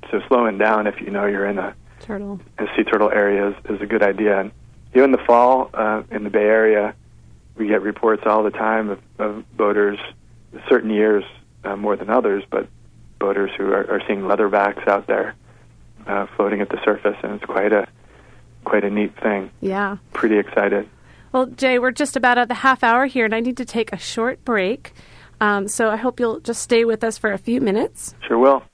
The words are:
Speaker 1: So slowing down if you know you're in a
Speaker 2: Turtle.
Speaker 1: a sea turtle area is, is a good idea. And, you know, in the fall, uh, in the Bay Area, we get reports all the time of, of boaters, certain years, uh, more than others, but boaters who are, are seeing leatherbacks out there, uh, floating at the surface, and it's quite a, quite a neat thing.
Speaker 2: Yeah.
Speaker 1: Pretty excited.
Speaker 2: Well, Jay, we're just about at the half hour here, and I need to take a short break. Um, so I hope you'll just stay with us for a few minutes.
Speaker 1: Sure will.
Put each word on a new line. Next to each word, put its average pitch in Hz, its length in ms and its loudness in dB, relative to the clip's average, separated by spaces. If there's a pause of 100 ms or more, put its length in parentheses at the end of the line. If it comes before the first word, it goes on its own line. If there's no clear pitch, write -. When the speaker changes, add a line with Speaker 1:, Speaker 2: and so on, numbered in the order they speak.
Speaker 1:
So - 180 -2
slowing 117 300 2
down 107 300 2
if 98 140 -6
you - 100 -10
know 101 140 -2
you're 101 200 -2
in 101 140 -2
a 196 160 -8 (240)
Speaker 2:
Turtle. 202 400 -10 (180)
Speaker 1:
a 107 80 -4 (100)
sea - 80 0
turtle 104 280 2
area 101 380 2
is, 98 60 -8 (140)
is 101 120 -6
a 104 40 -8
good 107 160 0
idea. 101 380 2
And, 101 120 -6 (420)
you 127 80 6
know, 139 40 8
in 135 60 4
the 127 140 2
fall, 123 480 4
uh, 107 360 -2
in 107 140 -8
the 104 60 -6
Bay 104 160 2
Area, 107 500 4 (600)
we 110 120 -4
get 101 140 2
reports 107 440 -2
all 107 180 2
the 104 60 0
time 110 400 -2
of, 98 100 -6 (200)
of 107 380 -8
boaters, 104 420 2 (680)
certain 113 220 2
years, 107 340 2 (400)
uh, 101 120 -6
more 104 200 -2
than 92 140 -10
others, 107 400 0
but 101 180 -4 (520)
boaters 98 380 -2
who 98 140 -4
are, 101 200 0
are 101 160 -2
seeing 101 140 -4
leatherbacks 101 680 0
out 101 180 2
there, 104 300 -2 (720)
uh, 101 180 -4 (100)
floating 104 260 0
at 101 80 -4
the - 140 -6
surface, 101 380 0
and 104 120 -8
it's 104 120 -12
quite 101 260 0
a, 101 160 2 (760)
quite 104 180 0
a 101 60 0
neat 104 320 -2
thing. 101 300 -4 (100)
Speaker 2:
Yeah. 196 360 -4 (160)
Speaker 1:
Pretty 110 260 2
excited. 101 500 -2 (420)
Speaker 2:
Well, 262 140 0
Jay, 254 320 0
we're 247 140 0
just 269 260 -4
about 247 220 4
at 240 80 0
the 240 80 -4
half 262 280 2
hour 240 220 4
here, 254 200 0
and 220 100 0
I 226 40 0
need 240 180 -2
to 247 80 -8
take 226 280 -4
a 190 40 -10
short 240 460 -4
break. 220 500 -2 (460)
Um, 202 280 0
so 220 220 0
I 214 60 -2
hope 240 240 -4
you'll 233 200 -2
just - 220 -6
stay 233 240 2
with 220 180 0
us 226 140 -4
for 214 140 -2
a 196 60 -4
few 233 240 -2
minutes. 220 520 -2 (140)
Speaker 1:
Sure 117 100 0
will. 131 260 6 (100)